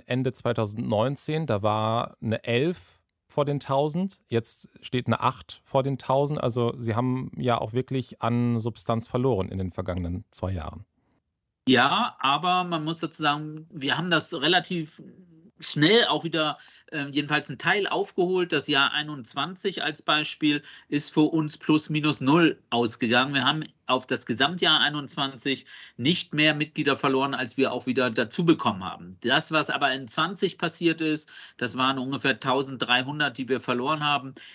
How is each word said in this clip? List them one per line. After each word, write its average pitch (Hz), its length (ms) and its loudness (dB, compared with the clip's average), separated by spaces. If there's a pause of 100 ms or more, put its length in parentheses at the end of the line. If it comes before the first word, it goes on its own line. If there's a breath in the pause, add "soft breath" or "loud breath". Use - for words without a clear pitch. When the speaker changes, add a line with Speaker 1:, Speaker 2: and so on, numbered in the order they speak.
Speaker 1:
Ende 127 260 -2
zweitausendneunzehn. 120 1120 -2
Da 107 160 0
war 110 600 0
eine 110 240 -2
elf 135 560 -2 (260)
vor - 160 0
den 143 160 -2
tausend. 151 720 -2
Jetzt - 400 -2 (120)
steht - 260 -4
eine 113 120 2
acht - 460 -2
vor 135 180 2
den 135 140 -2
tausend. 143 440 0
Also 120 360 0
Sie 117 180 -2
haben 127 400 -2
ja 120 220 0
auch 110 160 -4
wirklich 127 480 -4
an 120 400 2
Substanz 113 480 -4
verloren 123 400 0
in 95 80 -6
den 92 140 -4
vergangenen 90 600 -4
zwei 92 220 -4
Jahren. 78 320 -8 (800)
Speaker 2:
Ja, 135 540 4
aber 170 420 2
man 170 220 -2
muss 160 140 -4
dazu 156 220 -6
sagen, 151 480 -4
wir 135 280 -2
haben 175 120 -2
das 160 240 0
relativ 165 680 0 (580)
schnell 240 440 4
auch 151 180 0
wieder, 156 340 -2 (320 loud breath)
äh, 143 200 -6
jedenfalls 147 400 0
einen 135 80 -8
Teil 196 280 0
aufgeholt. 180 680 0
Das 147 160 0
Jahr 139 240 2
einundzwanzig 151 920 -6
als 151 180 -6
Beispiel 151 640 0 (240 loud breath)
ist - 260 -4
für 151 160 6
uns 156 280 -2
plus 151 320 2
minus 151 320 0
null 151 360 4 (120)
ausgegangen. 120 640 2
Wir 135 100 2
haben 147 220 0 (200)
auf 127 200 0
das - 220 -4
Gesamtjahr 156 520 2
einundzwanzig 135 840 -2 (320 loud breath)
nicht 151 360 0
mehr 151 200 4
Mitglieder 147 420 0
verloren, 135 380 2
als 123 240 -6
wir 123 160 2
auch 123 140 -6
wieder 123 240 2
dazu 117 340 0
bekommen 110 400 2
haben. 90 360 -12
Das, 139 300 0
was 151 200 0
aber 139 200 0
in 135 160 -6
zwanzig 175 520 -2
passiert 165 420 0
ist, 156 280 -2 (280 loud breath)
das 123 180 -4
waren 131 220 2
ungefähr 135 420 -2
tausenddreihundert, 131 1000 0
die 127 100 -4
wir 131 100 0
verloren 139 440 -2
haben. 135 320 -2 (200 loud breath)